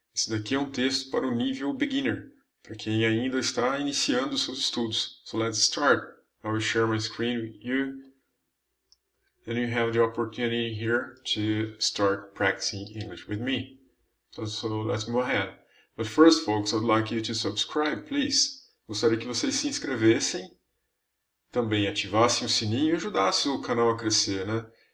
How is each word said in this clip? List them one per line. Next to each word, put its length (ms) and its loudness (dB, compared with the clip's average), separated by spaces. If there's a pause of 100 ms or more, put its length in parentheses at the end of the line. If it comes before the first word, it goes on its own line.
(120)
Esse 160 -2
daqui 280 -2
é 20 0
um 100 -2
texto 400 -2
para 160 -2
o 80 -2
nível 400 -2
beginner, 600 -2 (280)
pra 140 -16
quem 320 0
ainda 320 2
está 400 0
iniciando 560 0
os 80 0
seus 160 -6
estudos. 680 -4
So 140 -4
let's 200 0
start. 580 2 (260)
I 60 -4
will 100 0
share 300 2
my 100 0
screen 440 -2
with 220 -12
you. 380 -2 (1400)
And 60 -6
you 160 0
have 240 0
the 100 4
opportunity 720 -2
here 400 -2 (120)
to 520 -2
start 560 -2
practicing 540 -2 (120)
English 280 -10
with 100 -4
me. 400 -4 (540)
So, 140 -8
so 340 -4
let's 260 -2
move 180 0
ahead. 260 -2 (440)
But 120 -4
first, 400 8
folks, 260 0
I'd 100 0
like 280 4
you 100 0
to 140 -4
subscribe, 720 -2
please. 560 0 (260)
Gostaria 300 2
que 80 -8
vocês 280 -2
se 140 -2
inscrevessem, 840 2 (1000)
também 340 2
ativassem 600 2
o 20 -4
sininho 460 0
e 20 0
ajudassem 560 0
o 80 -2
canal 300 2
a 80 -2
crescer, 480 0
né? 200 -4 (280)